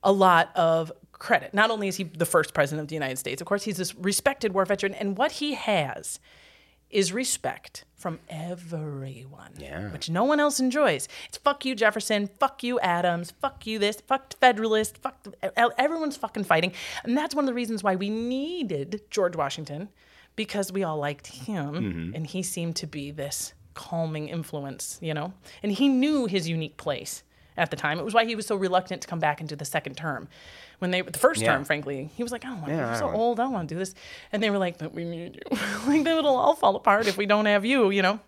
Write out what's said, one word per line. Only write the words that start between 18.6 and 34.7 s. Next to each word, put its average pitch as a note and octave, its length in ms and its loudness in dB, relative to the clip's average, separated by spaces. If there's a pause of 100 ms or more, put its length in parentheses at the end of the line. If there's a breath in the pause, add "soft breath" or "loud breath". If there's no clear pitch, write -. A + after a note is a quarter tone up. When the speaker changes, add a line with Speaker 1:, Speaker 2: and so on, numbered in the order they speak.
Speaker 1:
George F3+ 260 0
Washington, D3+ 520 -4 (480 soft breath)
because G3+ 360 -2
we G3 100 -2
all D#3 160 -2
liked C#3+ 300 -4
him, C#3+ 460 -6
Speaker 2:
Mm-hmm. F2+ 420 -4
Speaker 1:
and D#3+ 100 -6
he F#3 160 -6
seemed E3+ 340 -4
to F3 100 -6
be C#3+ 240 -10
this C#3+ 440 -8 (200)
calming D#3 540 -6
influence, D3 720 -8
you D#3+ 140 -4
know? D#3 180 -6 (300 loud breath)
And G#3 100 0
he B3 160 4
knew C4+ 380 4
his F3+ 200 0
unique D#3+ 300 -4
place - 460 -6 (340 soft breath)
at E3+ 140 2
the D3 60 -4
time. D#3+ 220 0
It D3+ 60 -4
was G#3 80 -4
why A3+ 140 6
he A#3 80 -2
was G#3 120 -6
so A3 100 -2
reluctant F#3 460 0
to - 60 -14
come E3+ 100 -6
back D3+ 220 0
into D#3 160 -8
the D3+ 80 -10
second C#3 320 -6
term. D3 320 -6 (500 loud breath)
When F#3 120 -2
they, F3+ 100 0
the F3+ 180 -8
first C#4 220 6
Speaker 2:
Yeah. A3 120 4
Speaker 1:
term, C#3+ 120 2
frankly, C#3+ 520 -4
he A#3+ 60 -6
was A#3+ 100 -6
like, A#3+ 120 -10
"I B3+ 40 -10
don't A#3 120 -10
want, C#3+ 120 -6
Speaker 2:
Yeah, C#3+ 160 -2
Speaker 1:
I'm A#2 40 -2
Speaker 2:
I A#2 40 -2
Speaker 1:
so A2 60 0
Speaker 2:
don't A#3+ 100 0
want G#3+ 60 -2
Speaker 1:
old, A#3 220 2
I B3 40 2
don't C4+ 80 -2
wanna F3 160 -4
do D#3+ 100 -6
this." F#3 160 -6 (380 loud breath)
And G#3 100 -2
they G#3+ 80 2
were G3+ 80 2
like, F3+ 200 0